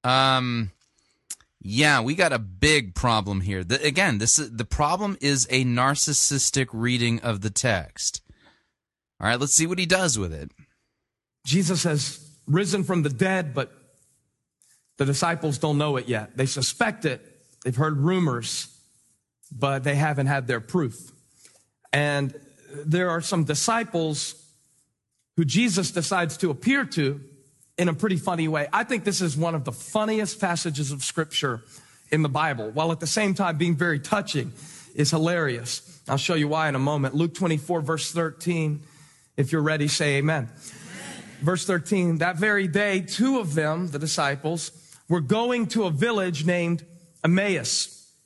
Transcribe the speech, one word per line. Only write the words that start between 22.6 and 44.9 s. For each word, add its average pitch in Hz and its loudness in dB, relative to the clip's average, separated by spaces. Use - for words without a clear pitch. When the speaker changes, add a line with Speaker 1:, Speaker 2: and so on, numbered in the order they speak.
Speaker 2:
there 156 0
are 170 0
some 165 0
disciples 160 -2
who 170 4
Jesus 180 2
decides 175 -2
to 185 0
appear 254 0
to 143 -2
in 175 2
a 160 0
pretty 190 0
funny 165 -2
way. 147 0
I 214 2
think 220 -2
this 196 -2
is 165 0
one 165 0
of 143 -4
the 123 -6
funniest 214 -2
passages 156 -2
of 139 -8
Scripture 139 -4
in 156 4
the 151 2
Bible, 135 -2
while 156 0
at 160 -4
the 165 -8
same 202 0
time 175 0
being 170 2
very 160 0
touching, 170 -2
is 147 2
hilarious. 156 -2
I'll 139 0
show 170 0
you 151 2
why 156 2
in 139 -2
a 135 0
moment. 139 0
Luke 165 2
twenty-four, 165 0
verse 156 -2
thirteen. 160 -2
If 131 0
you're 160 2
ready, 151 2
say 143 2
amen. 143 0
Amen. - -16
Verse 170 0
thirteen, 175 2
"That 170 0
very 202 2
day, 196 2
two 254 2
of 160 -2
them," 160 0
the 143 -8
disciples, 151 -2